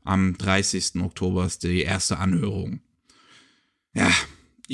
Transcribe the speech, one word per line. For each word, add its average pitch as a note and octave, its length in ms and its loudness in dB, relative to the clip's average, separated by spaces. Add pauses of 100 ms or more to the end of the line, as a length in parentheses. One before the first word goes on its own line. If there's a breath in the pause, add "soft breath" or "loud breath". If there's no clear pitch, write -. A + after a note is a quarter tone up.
am F#2+ 340 2
dreißigsten F#2+ 640 0
Oktober F#2 460 0
ist - 160 -6
die F2+ 200 2
erste F#2 360 -2
Anhörung. F#2+ 640 -2 (1120 soft breath)
Ja, F2 160 4 (640 loud breath)